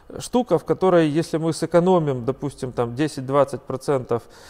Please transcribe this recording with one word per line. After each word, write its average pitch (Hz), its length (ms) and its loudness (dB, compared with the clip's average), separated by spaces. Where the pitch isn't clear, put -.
штука, 240 400 0
в - 60 -4
которой, 165 440 4
если 156 280 -2
мы 160 160 -2
сэкономим, 160 720 2
допустим, 127 480 -6
там 120 220 -4
десять-двадцать 135 680 -2
процентов 127 600 -4